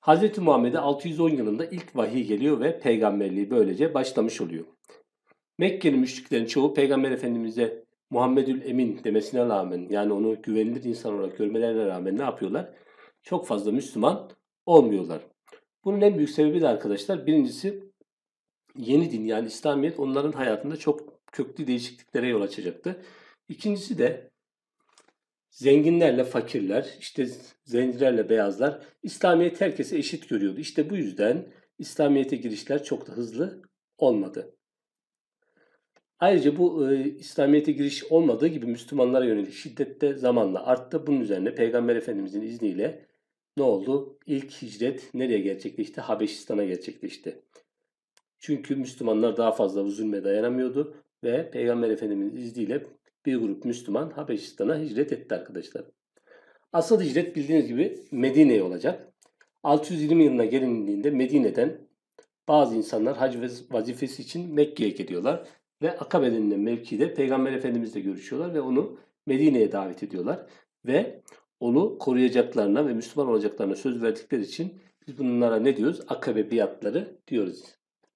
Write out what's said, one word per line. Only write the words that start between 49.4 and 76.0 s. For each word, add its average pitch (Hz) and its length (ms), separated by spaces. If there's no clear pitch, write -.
fazla 98 320
bu 101 60
zulme 101 340
dayanamıyordu 123 720
ve 135 260
Peygamber 120 400
Efendimizin 104 460
izniyle 120 500
bir 131 100
grup 104 280
Müslüman 123 460
Habeşistan'a 143 720
hicret 143 320
etti - 220
arkadaşlar. - 500
Asıl 185 300
hicret 165 340
bildiğiniz 143 300
gibi 120 440
Medine'ye 131 520
olacak. 92 500
Altı 151 300
yüz 156 100
yirmi 156 220
yılına 127 200
gelindiğinde 113 640
Medine'den 131 800
bazı 139 280
insanlar 110 400
hac 123 200
ve 117 120
vazifesi 123 520
için 170 320
Mekke'ye 147 360
geliyorlar. 92 580
Ve 160 160
Akabe 131 340
denilen 104 280
mevkide 117 540
Peygamber 131 380
Efendimizle 117 480
görüşüyorlar 123 540
ve 156 60
onu 131 380
Medine'ye 131 460
davet 95 300
ediyorlar. 95 440
Ve 156 360
onu 123 380
koruyacaklarına 123 880
ve 123 80
Müslüman 131 340
olacaklarına 104 480
söz 120 260
verdikleri 117 400
için 175 320
biz 135 120
bunlara 120 380
ne 127 200
diyoruz? 131 320